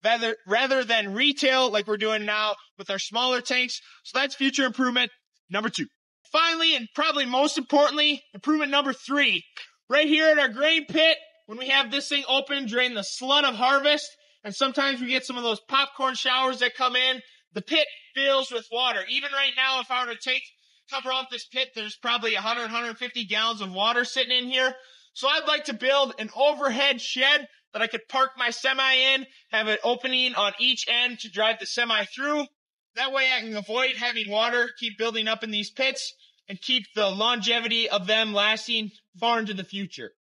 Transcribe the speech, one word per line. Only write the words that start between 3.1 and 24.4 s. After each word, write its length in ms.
tanks. 400
So 140
that's 160
future 300
improvement 460
number 180
two. 200
Finally, 420
and 200
probably 320
most 320
importantly, 640
improvement 380
number 240
three. 500
Right 180
here 200
at 100
our 100
grain 380
pit, 320
when 120
we 100
have 220
this 180
thing 180
open 380
during 300
the 80
slud 420
of 100
harvest, 540
and 120
sometimes 480
we 60
get 180
some 100
of 60
those 260
popcorn 460
showers 460
that 140
come 220
in, 240
the 80
pit 260
fills 360
with 220
water. 380
Even 220
right 220
now, 260
if 100
I 160
were 80
to 40
take, 240
cover 220
off 180
this 160
pit, 280
there's 220
probably 380
a 60
hundred, 280
hundred 300
fifty 260
gallons 360
of 120
water 320
sitting 320
in 140